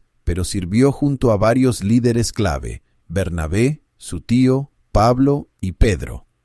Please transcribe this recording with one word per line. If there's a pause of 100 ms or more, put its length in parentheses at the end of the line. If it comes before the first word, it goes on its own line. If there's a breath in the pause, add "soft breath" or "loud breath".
(240)
pero
sirvió
junto
a
varios
líderes
clave, (280)
Bernabé, (140)
su
tío, (220)
Pablo (100)
y
Pedro. (180)